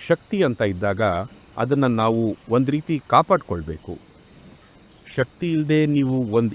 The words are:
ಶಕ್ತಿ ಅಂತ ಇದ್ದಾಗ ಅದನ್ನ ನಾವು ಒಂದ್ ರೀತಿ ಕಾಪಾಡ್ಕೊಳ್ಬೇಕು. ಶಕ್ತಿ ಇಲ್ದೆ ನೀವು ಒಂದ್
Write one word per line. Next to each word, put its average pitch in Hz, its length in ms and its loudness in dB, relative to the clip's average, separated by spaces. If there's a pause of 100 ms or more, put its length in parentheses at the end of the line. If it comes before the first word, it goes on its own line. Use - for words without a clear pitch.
ಶಕ್ತಿ 185 360 0
ಅಂತ 123 180 0
ಇದ್ದಾಗ 101 400 -2 (560)
ಅದನ್ನ 135 300 0
ನಾವು 113 500 0 (120)
ಒಂದ್ 127 200 2
ರೀತಿ 151 380 -4
ಕಾಪಾಡ್ಕೊಳ್ಬೇಕು. 87 920 0 (1160)
ಶಕ್ತಿ 165 360 -4
ಇಲ್ದೆ 156 340 2
ನೀವು 131 460 0
ಒಂದ್ 113 240 2